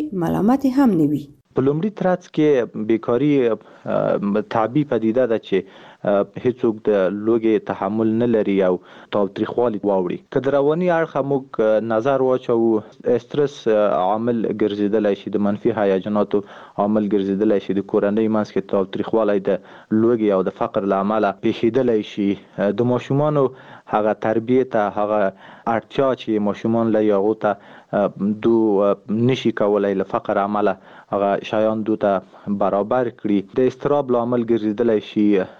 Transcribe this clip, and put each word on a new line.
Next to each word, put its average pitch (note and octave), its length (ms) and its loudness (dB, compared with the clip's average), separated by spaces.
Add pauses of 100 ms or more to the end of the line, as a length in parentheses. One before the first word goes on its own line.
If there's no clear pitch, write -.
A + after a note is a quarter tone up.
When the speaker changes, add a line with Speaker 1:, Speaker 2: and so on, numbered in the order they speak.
(140)
Speaker 1:
ملامتې F#3 640 0
هم C#4 120 4
نه D#3 240 4
وي. - 160 -6 (260)
Speaker 2:
په B2+ 60 0
لومړي D3+ 280 0 (120)
ترڅ F3+ 220 0 (120)
کې D3+ 140 4 (400)
بیکاري، A#2+ 440 2 (160)
اه، G2+ 1000 -2
طبیعي A#2 420 0
پدیده A2+ 400 0
ده A2 60 2
چې، - 240 -4
اه، - 640 -4 (180)
هیڅوک A#2 320 0 (120)
د G2 240 2 (140)
لوږې A2 420 2
تحمل G#2 400 -2
نه A2+ 180 0
لري G#2 380 2
او F#2 160 2 (320)
تاوتریخوالي G#2+ 720 -2
واوړي. F#2+ 340 0 (140)
که C#3 80 -2
د B2+ 160 -4
رواني D#3 340 0
اړخه E3 320 -2 (100)
موږ، C3+ 120 -2 (160)
اه، A2 200 2
نظر A2+ 420 0
واچوو، A#2 600 2 (240)
استرس، C#3 600 -2
اه، A2 80 4 (360)
عامل A#2 280 -2 (220)
ګرځېدلی G#2 520 0
شي، - 160 -8
د G2+ 80 -2
منفي G2+ 340 0
هیجاناتو G#2 680 0 (360)
عامل G#2 320 0
ګرځېدلی G2 560 0
شي، - 80 -4
د G2 60 -2
کورنۍ G#2 560 0
منځ G#2+ 180 -2
کې - 80 -2 (120)
تاوتریخوالی G2+ 680 0
د F#2+ 200 -2 (320)
لوږې A2 400 2
او F#2+ 120 2
د F#2 60 -4
فقر A2 320 -4
له G2 140 0
امله G2+ 480 0
پېښېدلی A2+ 580 0
شي. G2+ 280 -4 (300)
اه، G2 120 0
د G#2+ 100 -2
ماشومانو C#3 640 0 (480)
هغه G#2+ 200 0
تربیې A2+ 500 0 (100)
ته، G#2 240 0
هغه G#2 360 0 (340)
اړتیا A#2 480 -2
چې - 140 -8 (200)
ماشومان A2+ 420 -2
لري، G#2+ 200 2
هغو G2+ 220 2
ته، G#2 220 -2 (380)
اه، G2+ 240 0
دو، G#2+ 400 0 (260)
اه، G2+ 140 2 (120)
نشي A#2 420 0
کولای G2+ 420 0
له F#2+ 100 0
فقر G#2+ 340 -4
امله G2+ 380 0 (380)
هغه G2+ 300 0
شیان A2 400 -2
دو G#2+ 120 0
ته G2 260 0 (260)
برابر G#2 600 0
کړي. G#2 300 -2 (160)
د C3+ 40 2
اضطراب C3 520 0
لامل A#2+ 320 0
ګرځېدلی A2 560 0 (100)
شي، G#2+ 180 2 (320)